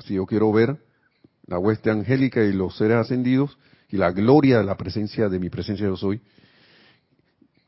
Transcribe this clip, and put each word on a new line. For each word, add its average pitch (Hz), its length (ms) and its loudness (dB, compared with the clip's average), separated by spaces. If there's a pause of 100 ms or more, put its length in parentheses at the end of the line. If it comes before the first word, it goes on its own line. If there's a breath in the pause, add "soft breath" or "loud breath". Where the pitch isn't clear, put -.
si - 140 -10
yo 95 120 -2
quiero 110 260 2
ver 117 300 2 (640)
la 90 120 -6
hueste 107 320 0
angélica 117 520 0
y 101 100 2
los 95 240 -4
seres 110 200 2
ascendidos, 127 600 -2 (320 soft breath)
y 101 80 -8
la 90 160 2
gloria 127 460 4
de 101 60 2
la 98 120 -4
presencia, 104 520 -4
de 92 100 -2
mi 90 120 -6
presencia 101 360 -6
yo 95 100 -2
soy. 101 240 -4 (1500 soft breath)